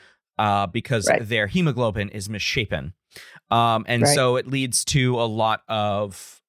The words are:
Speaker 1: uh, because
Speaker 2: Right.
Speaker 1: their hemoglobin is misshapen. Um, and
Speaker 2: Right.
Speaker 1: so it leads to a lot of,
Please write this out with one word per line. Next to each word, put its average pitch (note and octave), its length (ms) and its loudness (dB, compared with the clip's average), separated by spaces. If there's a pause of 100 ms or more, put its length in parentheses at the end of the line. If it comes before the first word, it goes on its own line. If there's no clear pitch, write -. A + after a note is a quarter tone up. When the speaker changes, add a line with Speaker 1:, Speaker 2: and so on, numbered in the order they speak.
(380)
Speaker 1:
uh, G2+ 280 2
because A2 420 -2
Speaker 2:
Right. - 180 2
Speaker 1:
their G#2+ 200 0
hemoglobin A2+ 640 0
is G2+ 180 -10
misshapen. G2 640 -4 (580)
Um, A2+ 380 4
and A#2+ 140 2
Speaker 2:
Right. C#3+ 120 4
Speaker 1:
so B2+ 220 2
it B2+ 100 -4
leads C3 400 -2
to B2+ 340 2
a A#2 40 2
lot A2 420 0
of, G#2 840 -4